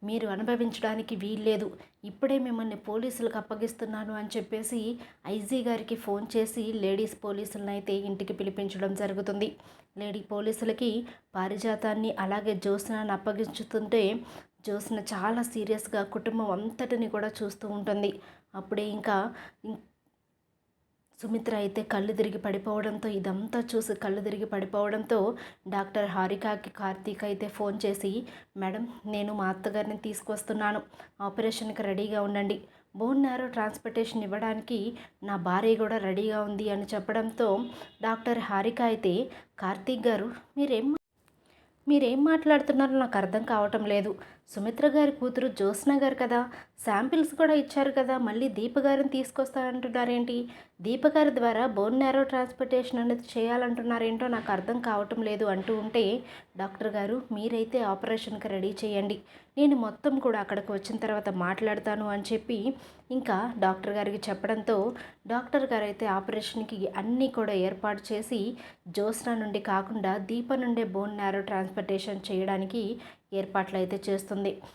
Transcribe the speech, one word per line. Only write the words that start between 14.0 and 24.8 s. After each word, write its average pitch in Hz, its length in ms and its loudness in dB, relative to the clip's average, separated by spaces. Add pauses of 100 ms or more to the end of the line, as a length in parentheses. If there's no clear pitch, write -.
జ్యోత్స్న 208 460 -4
చాలా 220 340 0
సీరియస్గా 214 640 -2
కుటుంబం 220 480 -2
అంతటిని 226 560 -2
కూడా 214 220 -2
చూస్తూ 214 380 -8
ఉంటుంది. 202 420 0 (440)
అప్పుడే 202 340 -4
ఇంకా 208 280 0 (480)
ఇం-, 214 180 -8 (1400)
సుమిత్ర 226 380 -2
అయితే 202 260 0
కళ్ళు 214 300 0
తిరిగి 208 260 0
పడిపోవడంతో, 208 680 -2
ఇదంతా 196 520 -2
చూసి 226 340 0
కళ్ళు 196 280 -2
తిరిగి 208 240 -4
పడిపోవడంతో 208 720 0 (500)